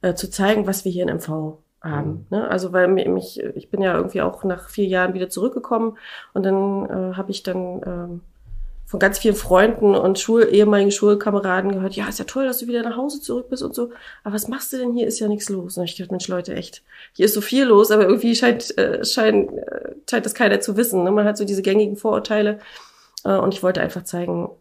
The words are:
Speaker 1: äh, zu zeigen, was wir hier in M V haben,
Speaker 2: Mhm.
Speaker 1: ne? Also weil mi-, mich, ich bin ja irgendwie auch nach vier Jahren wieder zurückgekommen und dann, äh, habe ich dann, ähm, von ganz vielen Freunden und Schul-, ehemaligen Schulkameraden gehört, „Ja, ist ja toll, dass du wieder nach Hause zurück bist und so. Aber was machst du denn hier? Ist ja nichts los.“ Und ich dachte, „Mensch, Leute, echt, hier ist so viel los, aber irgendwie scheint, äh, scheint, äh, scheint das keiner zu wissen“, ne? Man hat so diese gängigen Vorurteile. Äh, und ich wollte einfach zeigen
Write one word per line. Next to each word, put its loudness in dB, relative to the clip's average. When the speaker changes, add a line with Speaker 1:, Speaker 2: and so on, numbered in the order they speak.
Speaker 1:
äh, 0
zu -8
zeigen, 2
was -4
wir -2
hier -2
in -2
M -4
V -8
haben, -6
Speaker 2:
Mhm. -10
Speaker 1:
ne? -4
Also -4
weil 4
mi-, 2
mich, -4
ich -10
bin -4
ja 2
irgendwie -2
auch -4
nach -4
vier -2
Jahren 0
wieder -4
zurückgekommen -2
und -2
dann, 0
äh, -4
habe -8
ich -8
dann, -6
ähm, -10
von -2
ganz 2
vielen 2
Freunden 4
und 2
Schul-, 4
ehemaligen 6
Schulkameraden 2
gehört, -4
„Ja, -6
ist -8
ja -6
toll, -2
dass -2
du -8
wieder -2
nach -4
Hause -4
zurück -6
bist -6
und -6
so. -4
Aber -6
was -4
machst -8
du -6
denn -2
hier? 0
Ist -4
ja -2
nichts -4
los.“ -6
Und -4
ich -8
dachte, -12
„Mensch, -6
Leute, -6
echt, -12
hier 4
ist 4
so -2
viel 2
los, 8
aber 6
irgendwie 4
scheint, 0
äh, 0
scheint, 0
äh, -10
scheint -2
das -6
keiner 2
zu -2
wissen“, 2
ne? 2
Man 4
hat 0
so -2
diese -2
gängigen 2
Vorurteile. 0
Äh, 2
und 2
ich -8
wollte 0
einfach -6
zeigen -4